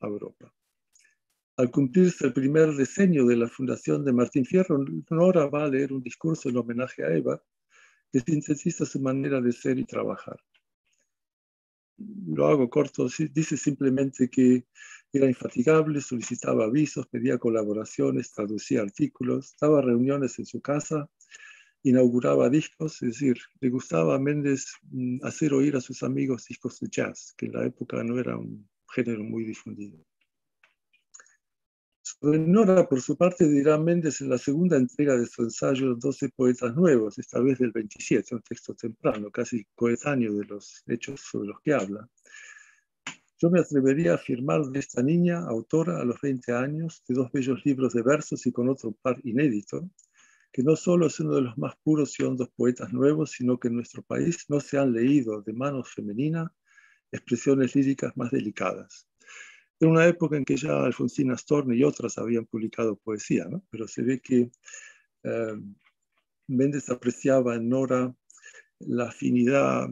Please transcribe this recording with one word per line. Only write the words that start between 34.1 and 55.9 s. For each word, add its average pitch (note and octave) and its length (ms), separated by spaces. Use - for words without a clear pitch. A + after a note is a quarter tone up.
en C3+ 80
la B2+ 80
segunda D#3+ 400
entrega C3 380
de A#2 100
su - 160
ensayo C3 520
Doce C3 360
poetas B2 440
nuevos, C3 440
esta B2+ 220
vez B2+ 180
del A#2+ 140
veintisiete, A2 640
un A2 80
texto - 320
temprano, A2 560
casi A#2 440
coetáneo A#2+ 600
de G2+ 120
los - 400
hechos C3 340
sobre G#2+ 280
los G#2 120
que D3+ 140
habla. G#2 340
"Yo E3+ 120
me F3 100
atrevería D3 520
a - 20
afirmar C#3+ 520
de C3 120
esta B2 240
niña, F3 380
autora D#3+ 600
a C3 40
los A#2+ 160
veinte C3 320
años, D3 540
de B2 80
dos B2+ 160
bellos C3 360
libros C3 260
de A#2 100
versos C#3+ 440
y B2 60
con B2 180
otro A#2 220
par B2+ 320
inédito, C3+ 680
que B2+ 100
no D#3 140
solo F3 300
es - 120
uno D3+ 160
de C#3+ 80
los A#2+ 160
más C#3+ 240
puros D3+ 380
y - 20
hondos C3 320
poetas B2 380
nuevos, C#3+ 400
sino B2 260
que B2 100
en A#2 60
nuestro - 280
país C#3 460
no C#3+ 120
se C#3 180
han C#3 140
leído A#2 500
de G#2+ 100
mano C3 300
femenina D3 720